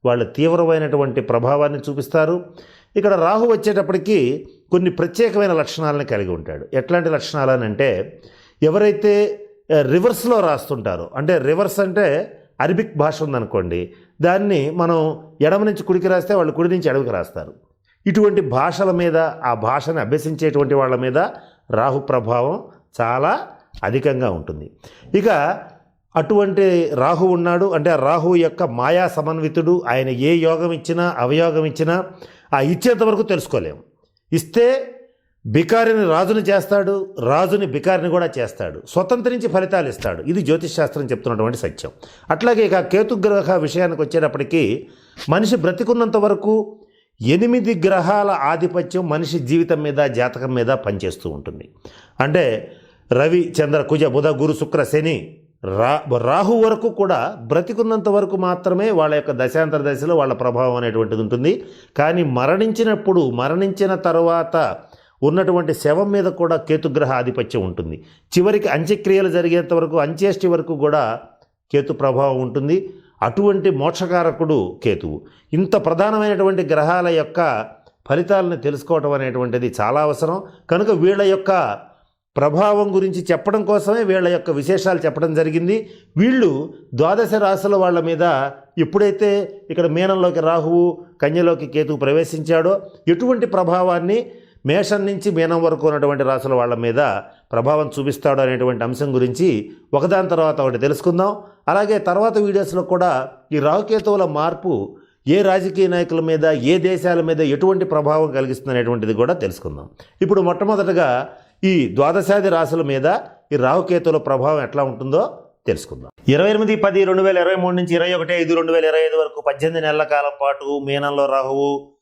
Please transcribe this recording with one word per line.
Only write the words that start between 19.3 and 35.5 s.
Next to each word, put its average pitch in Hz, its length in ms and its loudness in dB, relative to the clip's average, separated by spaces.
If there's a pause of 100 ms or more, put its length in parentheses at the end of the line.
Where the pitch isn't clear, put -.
భాషను 139 440 -2
అభ్యసించేటువంటి 143 760 0
వాళ్ళ 131 220 2
మీద 131 220 -2 (520)
రాహు 131 300 0
ప్రభావం 127 640 -2 (360)
చాలా 135 460 -2 (380)
అధికంగా 127 460 0
ఉంటుంది. 78 400 -10 (440)
ఇక 190 440 2 (580)
అటువంటి 190 800 2
రాహు 160 320 2
ఉన్నాడు 175 480 2
అంటే, 160 160 2
ఆ 160 60 4
రాహు 156 380 2
యొక్క 170 280 2
మాయా 156 460 0
సమన్వితుడు. 160 800 -2
ఆయన 131 200 0
ఏ 131 260 0
యోగం 165 380 0
ఇచ్చినా, 170 460 -2
అవయోగం 156 460 2
ఇచ్చినా, 165 400 -2 (500)
ఆ 135 60 2
ఇచ్చేంత 175 420 2
వరకు 220 200 2
తెలుసుకోలేం. 123 540 -4 (560)
ఇస్తే 233 580 0 (560)
బికారిని 214 600 2